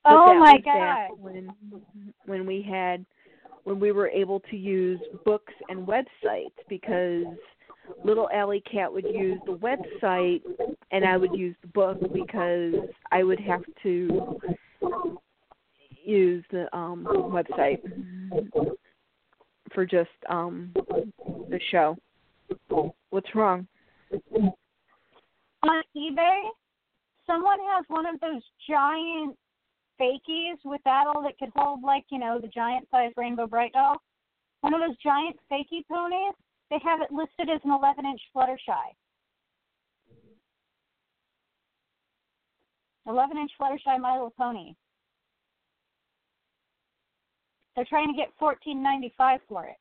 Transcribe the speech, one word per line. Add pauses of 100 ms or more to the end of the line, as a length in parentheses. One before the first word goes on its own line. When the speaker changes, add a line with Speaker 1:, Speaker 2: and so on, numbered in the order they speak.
Speaker 1:
But
Speaker 2:
Oh
Speaker 1:
that
Speaker 2:
my
Speaker 1:
was
back
Speaker 2:
God.
Speaker 1:
when, (720)
when
we
had, (600)
when
we
were
able
to
use (260)
books (140)
and
websites, (140)
because (760)
little
Alley (100)
Cat
would
use
the
website (500)
and
I
would
use
the
book (140)
because (360)
I
would
have (200)
to (1600)
use
the,
um,
website (1900)
for
just, (200)
um, (760)
the (120)
show. (1120)
What's
wrong? (640)
Speaker 2:
On (120)
eBay, (880)
someone (160)
has
one
of
those (260)
giant (680)
fakies
with
that (200)
that
could
hold,
like,
you
know,
the
giant
size
Rainbow
Brite
doll. (640)
One
of
those
giant (160)
fakie
ponies, (360)
they
have
it
listed
as
an
eleven
inch (120)
Fluttershy. (4000)
Eleven
inch
Fluttershy
My
Little
Pony. (3000)
They're
trying
to
get (100)
fourteen
ninety-five
for
it.